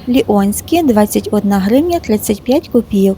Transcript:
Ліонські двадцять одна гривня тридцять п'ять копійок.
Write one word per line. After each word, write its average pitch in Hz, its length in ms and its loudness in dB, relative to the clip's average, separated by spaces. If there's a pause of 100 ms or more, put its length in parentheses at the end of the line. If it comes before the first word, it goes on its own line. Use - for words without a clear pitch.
Ліонські 214 760 0
двадцять 214 480 0
одна 202 280 0
гривня 285 400 0
тридцять 208 420 -4
п'ять 277 260 -2
копійок. 196 500 0